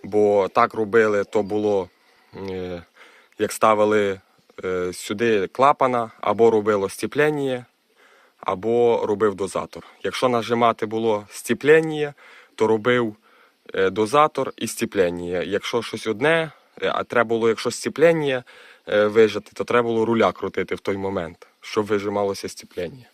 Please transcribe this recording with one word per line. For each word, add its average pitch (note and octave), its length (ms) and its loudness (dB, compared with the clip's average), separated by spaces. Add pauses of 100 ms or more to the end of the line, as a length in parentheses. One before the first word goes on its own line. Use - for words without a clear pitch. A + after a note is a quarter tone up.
Бо G2+ 440 2
так A#2+ 260 2
робили, G#2+ 500 2
то G#2+ 180 -2
було, G2+ 460 0 (480)
е, F#2 460 -8 (560)
як G#2 140 -2
ставили, G#2 680 2 (440)
е, F2+ 280 -4
сюди G#2 540 0
клапана, B2+ 640 0 (100)
або G#2+ 300 4
робило G#2 380 0
сцеплення, C3+ 800 -2 (720)
або A2+ 680 2
робив G2+ 280 0
дозатор. F2 520 -8 (160)
Якщо G2 260 -2
нажимати A#2 580 0
було A2 440 -2
сцеплення, D3+ 840 0 (400)
то A2 120 0
робив, A2 500 0 (580)
е, F#2+ 160 2
дозатор A#2 680 0
і - 100 -8
сцеплення. F2 720 -2
Якщо G2 440 -4
щось - 240 -10
одне, D3 440 -2 (320)
е, F#2+ 120 -2
а G2 100 -4
треба A#2 240 0
було, A2+ 200 0
якщо A2+ 220 -2
сцеплення, C#3 760 0 (440)
е, G#2 180 2
вижати, G#2+ 480 2
то G2 100 -6
треба A#2+ 180 2
було A2+ 220 0
руля A2 280 2
крутити F#2+ 420 -6
в F2 60 -12
той G2 160 -2
момент, F#2+ 500 -6 (140)
щоб - 260 -4
вижималося G2+ 640 -2
сцеплення. G#2 640 -12